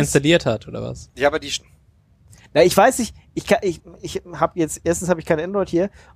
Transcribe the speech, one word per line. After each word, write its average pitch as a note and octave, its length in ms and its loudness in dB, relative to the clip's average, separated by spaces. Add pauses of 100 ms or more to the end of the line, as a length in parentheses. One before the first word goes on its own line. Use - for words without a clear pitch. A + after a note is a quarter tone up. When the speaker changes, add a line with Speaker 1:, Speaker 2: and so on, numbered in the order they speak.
Speaker 1:
installiert D#3 380 2
hat, - 220 -2
oder A2+ 140 -10
was? B2 340 -12
Speaker 2:
Ja, C3 120 2
aber D3+ 120 -2
die C#3+ 120 -14
sch- - 100 -8 (920)
Speaker 3:
Na, D#3 100 6
ich F3+ 120 2
weiß A#3 240 6
nicht, - 160 -8 (200)
ich - 100 -8
kann, - 160 2
ich, F3+ 200 -4 (200)
ich F3+ 220 -10 (100)
hab D#3+ 240 -4
jetzt, D#3+ 260 -2
erstens E3+ 260 -2
hab E3+ 100 0
ich D#3 60 -12
kein D#3+ 140 0
Android F#3 300 -4
hier F3 200 0 (260)